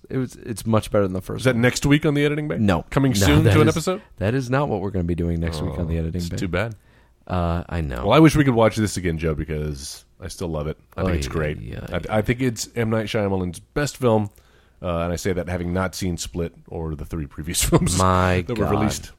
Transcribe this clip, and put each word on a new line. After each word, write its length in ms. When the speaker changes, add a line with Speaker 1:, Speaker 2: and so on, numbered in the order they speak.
Speaker 1:
it. 100
Speaker 2:
was, 180
it 60
was, 60
it's 180
much 260
better 100
than 120
the 60
first 200
Speaker 1:
Is 60
that 100
Speaker 2:
one. 60
Speaker 1:
next 220
week 220
on 80
the 100
editing 220
bay? 120
Speaker 2:
No. 320
Speaker 1:
Coming 200
Speaker 2:
No, 160
Speaker 1:
soon 160
Speaker 2:
that 120
Speaker 1:
to 60
an 60
Speaker 2:
is, 80
Speaker 1:
episode? 280
Speaker 2:
that 160
is 140
not 200
what 140
we're 100
gonna 100
be 140
doing 240
next 220
week 140
on 120
the 80
Speaker 1:
Oh, 40
Speaker 2:
editing 200
Speaker 1:
it's 80
Speaker 2:
bay. 80
Speaker 1:
too 120
bad. 280
Speaker 2:
Uh, 420
I 120
know. 260
Speaker 1:
Well, 60
I 80
wish 160
we 80
could 100
watch 220
this 200
again, 220
Joe, 160
because 720
I 80
still 200
love 200
it. 100
I 40
think 120
Speaker 2:
Oh, 40
Speaker 1:
it's 100
Speaker 2:
yeah, 60
Speaker 1:
great. 280
Speaker 2:
yeah, 280
Speaker 1:
I, 80
Speaker 2:
yeah. 120
Speaker 1:
I 140
think 180
it's 360
M. 140
Night 160
Shyamalan's 520
best 380
film, 340
uh, 180
and 140
I 40
say 160
that 160
having 240
not 240
seen 220
Split 360
or 260
the 100
three 220
previous 380
<laughs> 40
films 300
Speaker 2:
My 480
Speaker 1:
that 100
were 100
Speaker 2:
God. 40
Speaker 1:
released. 480